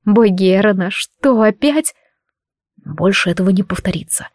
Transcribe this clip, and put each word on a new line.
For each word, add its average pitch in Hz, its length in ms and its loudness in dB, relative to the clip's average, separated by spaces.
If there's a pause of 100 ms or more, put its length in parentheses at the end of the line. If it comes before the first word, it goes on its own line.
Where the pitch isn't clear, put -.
Боги 190 520 2
Эрона, 196 360 0
что, - 500 -2
опять? 285 540 0 (920)
«Больше 175 460 -2
этого 185 180 -2
не 190 140 2
повторится. - 720 -6